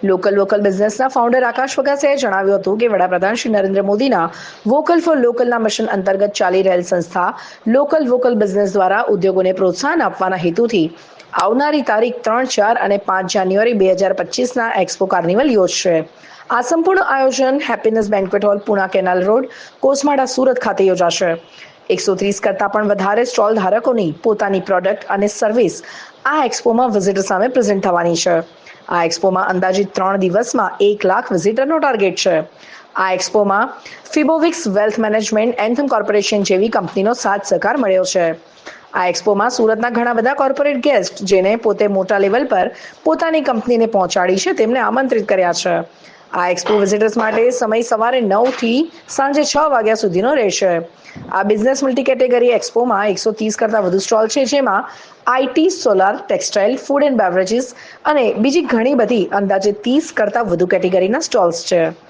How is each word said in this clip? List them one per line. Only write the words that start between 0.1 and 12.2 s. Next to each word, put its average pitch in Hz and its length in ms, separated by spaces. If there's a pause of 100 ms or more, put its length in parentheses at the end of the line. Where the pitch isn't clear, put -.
લોકલ 196 300
વોકલ 208 260
બિઝનેસના 214 500
ફાઉન્ડર 240 340
આકાશ 262 300
વગાસિયાએ 277 420
જણાવ્યું 196 400
હતું 202 180
કે 240 140
વડાપ્રધાન 180 480
શ્રી 226 140
નરેન્દ્ર 196 340
મોદીના 208 340 (480)
વોકલ 311 360
for 311 160
લોકલના 240 420
મિશન 220 300
અંતર્ગત 196 440
ચાલી 190 280
રહેલ 180 200
સંસ્થા 180 420 (460)
લોકલ 285 380
વોકલ 247 280
બિઝનેસ 196 360
દ્વારા 196 260 (120)
ઉદ્યોગોને 185 440
પ્રોત્સાહન 254 480
આપવાના 185 380
હેતુથી 190 400 (580)
આવનારી 277 480
તારીખ 226 340